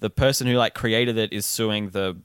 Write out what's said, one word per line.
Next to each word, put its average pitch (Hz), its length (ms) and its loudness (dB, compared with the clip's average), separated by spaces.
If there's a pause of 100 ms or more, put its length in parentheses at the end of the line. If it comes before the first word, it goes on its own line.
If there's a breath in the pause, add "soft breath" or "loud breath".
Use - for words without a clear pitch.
the 107 80 -2
person 131 380 2
who, 123 80 2
like, 117 180 2
created 117 440 0
it 110 140 -2
is 101 140 -4
suing 107 460 -2
the 95 340 -2